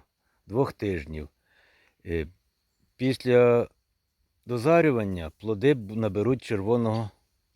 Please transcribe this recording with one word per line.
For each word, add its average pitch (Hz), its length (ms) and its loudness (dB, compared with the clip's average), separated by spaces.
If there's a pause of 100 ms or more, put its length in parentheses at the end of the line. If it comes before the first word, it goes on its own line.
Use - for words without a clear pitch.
(480)
двох 123 260 -2
тижнів. 78 560 -8 (760)
Е, 82 220 -4 (720)
після 123 720 2 (800)
дозарювання 117 840 2
плоди 107 440 0
б-, 107 220 -8
наберуть 110 480 -2
червоного 110 680 -2 (440)